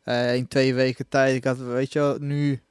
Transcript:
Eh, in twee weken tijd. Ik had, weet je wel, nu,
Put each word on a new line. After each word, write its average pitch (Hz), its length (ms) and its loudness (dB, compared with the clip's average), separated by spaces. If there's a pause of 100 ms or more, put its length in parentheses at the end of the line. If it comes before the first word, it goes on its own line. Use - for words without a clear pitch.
Eh, 123 320 0
in 127 140 -2
twee 131 260 2
weken 131 340 0
tijd. 135 260 4
Ik 127 100 -4
had, 131 140 0
weet 127 340 -4
je 156 60 -2
wel, 143 200 2
nu, 143 420 -2 (100)